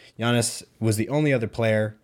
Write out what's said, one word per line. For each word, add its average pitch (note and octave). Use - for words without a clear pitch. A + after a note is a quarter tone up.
Giannis A#2
was A2
the A2
only D3
other A2+
player A2